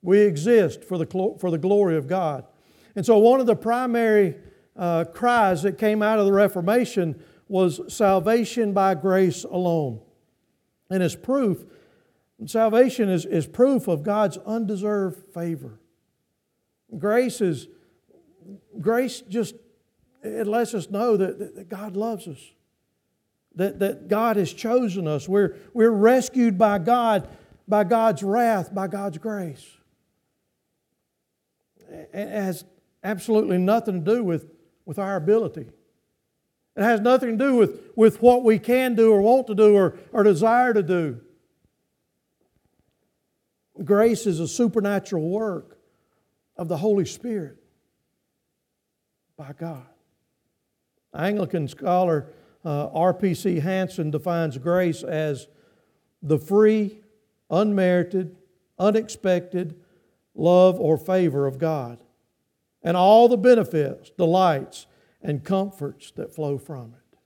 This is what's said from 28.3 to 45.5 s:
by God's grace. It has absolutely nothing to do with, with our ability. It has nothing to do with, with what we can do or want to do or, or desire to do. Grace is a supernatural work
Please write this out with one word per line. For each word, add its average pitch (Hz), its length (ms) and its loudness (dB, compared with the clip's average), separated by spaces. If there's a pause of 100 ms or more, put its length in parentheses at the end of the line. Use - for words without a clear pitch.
by 196 120 -4
God's 196 300 -8
grace. 190 480 -10 (2250)
It 180 400 -12
has 190 360 -6 (380)
absolutely 214 540 0
nothing 196 460 0
to 202 120 0
do 240 80 -2
with, 170 240 -4 (380)
with 165 140 -12
our 196 160 -4
ability. 180 540 -2 (1080)
It - 60 -4
has 226 200 2
nothing 247 360 2
to 254 80 0
do 269 100 2
with, 226 240 2 (160)
with 220 240 4
what 247 240 6
we 220 140 4
can 247 380 0
do 220 160 6
or 202 100 4
want 247 240 4
to 220 80 -8
do 208 220 6
or, 190 200 2 (160)
or 226 120 0
desire 226 500 4
to 214 80 2
do. 160 400 -4 (2500)
Grace 208 420 2
is 175 140 -2
a 165 80 -4
supernatural 196 840 -2
work 196 480 -8 (800)